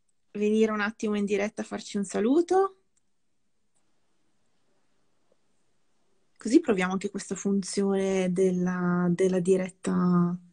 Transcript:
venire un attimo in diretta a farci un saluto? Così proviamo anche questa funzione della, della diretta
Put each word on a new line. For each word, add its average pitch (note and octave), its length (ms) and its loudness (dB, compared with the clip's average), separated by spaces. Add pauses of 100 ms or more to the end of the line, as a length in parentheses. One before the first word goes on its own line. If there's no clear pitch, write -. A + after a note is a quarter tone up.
(320)
venire G#3+ 400 2
un G#3+ 100 -4
attimo G#3 340 -4
in G3+ 100 -2
diretta G#3 360 -2
a G#3+ 40 -8
farci - 320 -8
un G3+ 80 -2
saluto? E4+ 720 0 (3500)
Così A#3+ 220 4
proviamo F#3 340 -2
anche G3 180 -4
questa G3 240 -8
funzione F#3+ 960 0
della, F3+ 800 0
della F#3 280 0
diretta F3+ 960 0 (180)